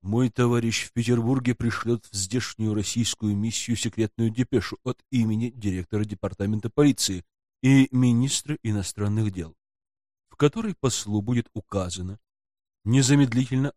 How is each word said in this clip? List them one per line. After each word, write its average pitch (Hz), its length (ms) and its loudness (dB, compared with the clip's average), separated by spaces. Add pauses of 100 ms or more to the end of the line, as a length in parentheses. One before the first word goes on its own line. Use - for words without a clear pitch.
Мой 113 300 0
товарищ 120 540 0
в - 60 -20
Петербурге 120 600 0
пришлет 117 540 -2
в - 80 -18
здешнюю 110 580 -4
российскую 107 600 -2
миссию 113 420 -2
секретную 113 540 -2
депешу 120 520 -2
от - 280 -8
имени 117 400 0
директора 104 520 -4
департамента 104 680 -4
полиции 131 520 2 (380)
и 135 300 8
министра 127 720 0
иностранных 104 680 -2
дел, 85 240 -12 (760)
в - 60 -20
которой 196 380 0
послу 104 480 -2
будет 120 320 -2
указано 92 680 -6 (680)
незамедлительно 131 920 2